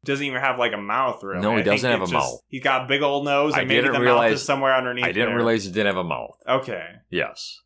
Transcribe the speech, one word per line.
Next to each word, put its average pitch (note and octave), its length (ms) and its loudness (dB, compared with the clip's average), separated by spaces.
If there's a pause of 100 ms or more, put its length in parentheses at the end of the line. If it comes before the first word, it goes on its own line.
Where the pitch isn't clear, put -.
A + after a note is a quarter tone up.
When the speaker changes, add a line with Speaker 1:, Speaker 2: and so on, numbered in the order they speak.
Speaker 1:
Doesn't C#3 220 -2
even C3 160 -4
have, B2+ 180 0
like, A#2 140 2
a G2+ 40 -6
mouth, A2+ 460 -2
really. F#2+ 180 -6
Speaker 2:
No, G#2+ 100 2
he A2 100 2
Speaker 1:
I - 20 -2
think - 40 -2
Speaker 2:
doesn't B2+ 240 2
have G#2 100 2
Speaker 1:
it's F2 100 -2
Speaker 2:
a - 40 -2
Speaker 1:
just, C#2 160 2
Speaker 2:
mouth. A#1+ 80 -12 (100)
Speaker 1:
he's C3 140 -10
got B2+ 260 0
big C#3 120 2
old C#3+ 220 0
nose, C#3+ 300 2
Speaker 2:
I D#3 80 2
Speaker 1:
and C3 80 -2
maybe C3+ 140 4
Speaker 2:
didn't C3+ 100 2
Speaker 1:
the C3+ 80 2
Speaker 2:
realize, A#2+ 300 6
Speaker 1:
mouth G#2+ 40 2
is - 80 -6
somewhere C3+ 320 2
underneath B2 300 -2
Speaker 2:
I F2 80 -2
didn't A2+ 160 0
Speaker 1:
there. A#2+ 80 -2
Speaker 2:
realize A2+ 260 0
he F#2+ 80 -10
didn't G2+ 240 0
have - 20 -
a F2+ 60 -2
mouth. C2 420 -6
Speaker 1:
Okay. B2 380 -2 (260)
Speaker 2:
Yes. - 560 -6